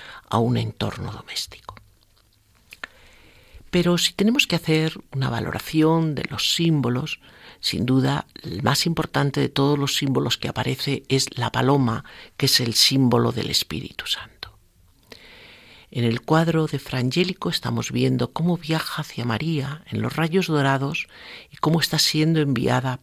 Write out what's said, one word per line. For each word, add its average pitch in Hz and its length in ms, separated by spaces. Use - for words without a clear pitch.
a 110 80
un 120 180
entorno 107 560
doméstico. - 600
Pero 175 280
si - 160
tenemos 233 320
que - 100
hacer 160 420
una 131 160
valoración 156 840
de - 160
los - 240
símbolos, 143 640
sin 95 240
duda, 131 420
el 170 200
más 139 240
importante 143 540
de 135 100
todos 143 280
los 139 180
símbolos 135 420
que - 100
aparece - 600
es - 280
la 117 160
paloma, 127 520
que 139 80
es - 140
el 117 120
símbolo 120 600
del - 180
Espíritu - 560
Santo. - 500
En 120 140
el 117 180
cuadro 160 440
de 143 120
Fra - 200
Angelico 175 520
estamos 120 420
viendo 123 400
cómo 170 240
viaja 156 460
hacia 123 240
María 143 640
en 107 100
los 117 160
rayos 165 300
dorados 139 640
y - 60
cómo 160 240
está - 180
siendo 156 420
enviada 127 640